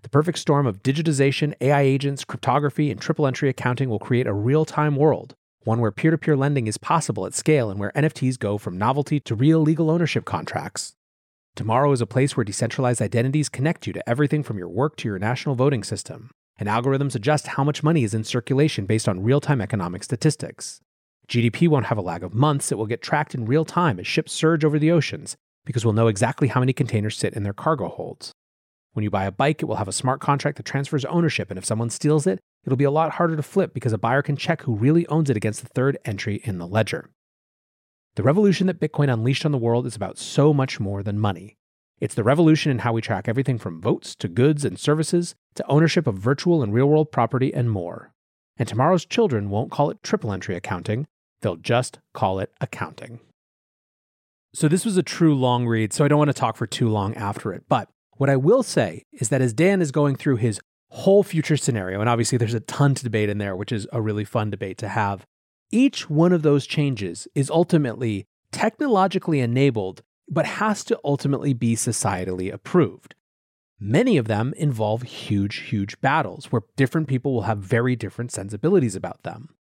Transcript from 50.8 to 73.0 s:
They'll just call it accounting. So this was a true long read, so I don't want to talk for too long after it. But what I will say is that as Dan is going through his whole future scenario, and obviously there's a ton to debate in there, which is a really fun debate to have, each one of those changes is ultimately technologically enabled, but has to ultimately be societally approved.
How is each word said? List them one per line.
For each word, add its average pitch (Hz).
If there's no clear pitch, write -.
They'll 90
just 117
call 95
it -
accounting. -
So -
this 175
was 196
a 175
true 156
long 123
read, 110
so -
I 143
don't 147
want 147
to -
talk 113
for 120
too -
long 107
after 101
it. -
But 113
what 139
I 139
will 196
say 104
is -
that 131
as 120
Dan 180
is 139
going 143
through 135
his 107
whole 196
future 156
scenario, 98
and 110
obviously 120
there's 113
a 110
ton 139
to 127
debate 107
in 101
there, 101
which 101
is 101
a 120
really 107
fun 107
debate 98
to 104
have, 101
each 254
one 165
of 165
those 147
changes 107
is 135
ultimately 127
technologically 196
enabled, 120
but -
has 214
to 226
ultimately 143
be 117
societally 92
approved. -